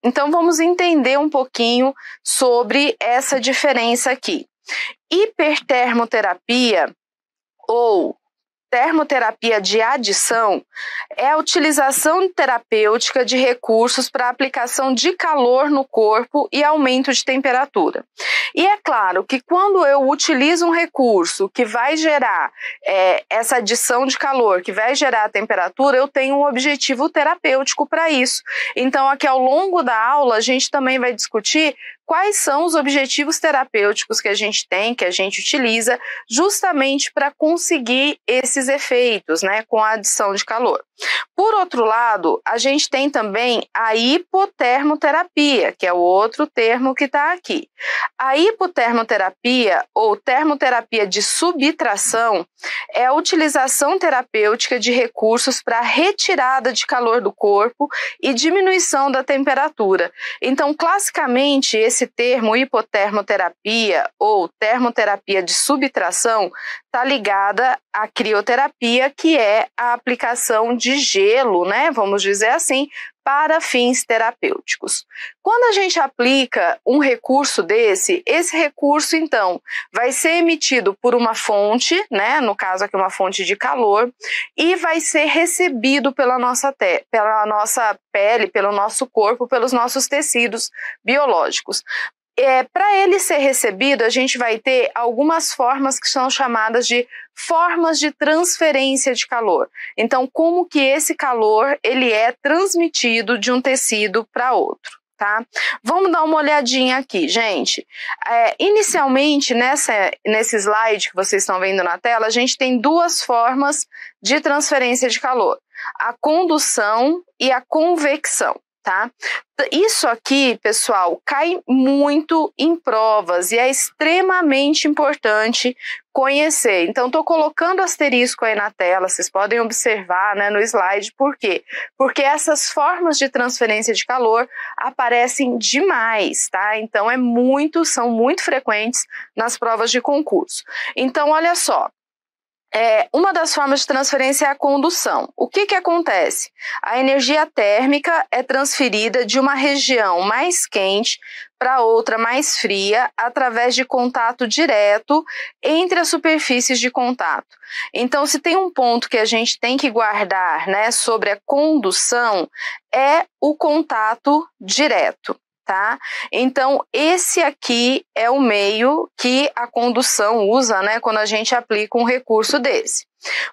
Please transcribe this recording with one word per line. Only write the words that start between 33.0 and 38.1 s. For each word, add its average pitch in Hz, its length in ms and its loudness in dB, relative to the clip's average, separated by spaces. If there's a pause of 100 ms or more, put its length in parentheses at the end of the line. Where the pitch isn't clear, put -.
terapêuticos 220 800 0
que - 80 -4
a 202 60 0
gente 208 340 -4
tem, 208 260 -2
que 214 120 -2
a 175 40 0
gente 190 300 -2
utiliza, 233 580 0 (320)
justamente 285 840 0
pra 285 180 -2
conseguir 285 960 0